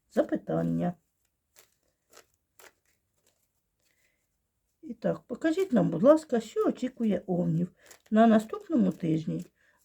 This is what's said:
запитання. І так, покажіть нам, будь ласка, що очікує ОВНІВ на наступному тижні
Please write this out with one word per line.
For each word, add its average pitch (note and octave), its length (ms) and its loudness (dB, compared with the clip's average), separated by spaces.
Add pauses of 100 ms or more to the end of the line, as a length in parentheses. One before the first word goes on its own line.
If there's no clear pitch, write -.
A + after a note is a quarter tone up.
(120)
запитання. E3+ 840 -4 (4000)
І C#4+ 120 -14
так, - 260 -4
покажіть E4 540 -4
нам, E3+ 160 4
будь E3 140 -4
ласка, C#4+ 360 4
що - 280 -4
очікує A3+ 600 -4
ОВНІВ F3 440 -2 (400)
на A3 160 6
наступному A3 640 0
тижні D#3+ 540 -4 (400)